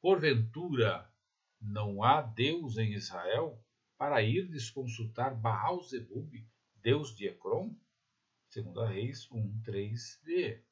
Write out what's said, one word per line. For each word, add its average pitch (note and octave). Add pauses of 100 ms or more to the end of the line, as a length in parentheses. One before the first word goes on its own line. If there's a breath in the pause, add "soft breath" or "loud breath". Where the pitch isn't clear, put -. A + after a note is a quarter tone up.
"Porventura C3+ (540)
não G#2
há C#3
Deus B2+
em G#2
Israel G#2 (360)
para B2+
irdes D3+
consultar A#2
Baal-zebub, A#2+ (300)
Deus B2+
de G2+
Ecrom?" F3 (720)
Segunda A2
Reis G#2+
um, G#2+
três G#2
B. E3